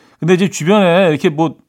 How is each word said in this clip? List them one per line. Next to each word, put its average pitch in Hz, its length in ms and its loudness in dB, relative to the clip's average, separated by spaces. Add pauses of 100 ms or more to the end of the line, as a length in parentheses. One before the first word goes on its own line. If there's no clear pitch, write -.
(200)
근데 175 160 0
이제 190 140 0
주변에 185 600 2
이렇게 156 200 0
뭐, 151 260 -4 (140)